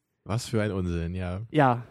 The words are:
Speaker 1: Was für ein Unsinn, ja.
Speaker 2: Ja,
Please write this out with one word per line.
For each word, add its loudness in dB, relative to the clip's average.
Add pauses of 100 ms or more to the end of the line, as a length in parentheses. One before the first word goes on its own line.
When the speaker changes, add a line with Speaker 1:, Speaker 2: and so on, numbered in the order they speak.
(220)
Speaker 1:
Was -4
für 2
ein 0
Unsinn, -2
ja. -6
Speaker 2:
Ja, 4